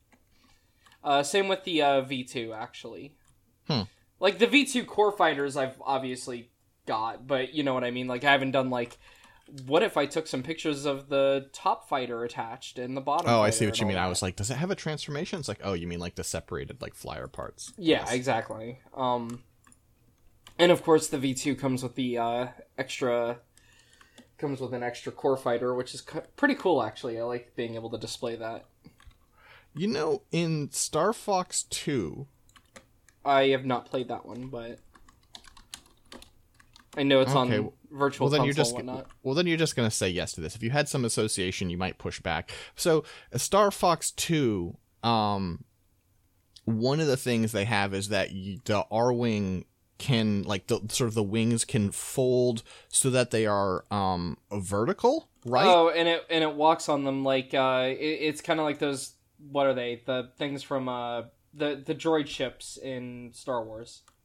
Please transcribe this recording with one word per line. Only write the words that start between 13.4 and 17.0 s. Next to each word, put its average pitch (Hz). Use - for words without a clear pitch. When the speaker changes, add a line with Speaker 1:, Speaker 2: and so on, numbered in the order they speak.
Speaker 2:
I 104
Speaker 1:
fighter 107
Speaker 2:
see 110
what 107
Speaker 1:
and 101
Speaker 2:
you 110
Speaker 1:
all -
Speaker 2:
mean. 95
I 90
Speaker 1:
that? 92
Speaker 2:
was 90
like, 92
"Does 104
it 120
have 180
a 196
transformation?" 156
It's 139
like, -
"Oh, 98
you 85
mean, 87
like, 87
the 92
separated, -
like, -
flyer -